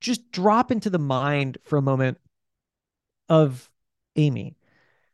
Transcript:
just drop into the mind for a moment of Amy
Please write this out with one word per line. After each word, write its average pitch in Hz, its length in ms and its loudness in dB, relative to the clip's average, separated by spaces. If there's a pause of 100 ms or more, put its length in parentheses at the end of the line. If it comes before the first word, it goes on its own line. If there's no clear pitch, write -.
just - 320 -6
drop 214 400 2
into 214 180 -4
the 180 80 0
mind 139 640 -2
for - 140 -4
a 139 60 2
moment 131 360 0 (1080)
of 151 420 2 (460)
Amy 139 400 -2 (580)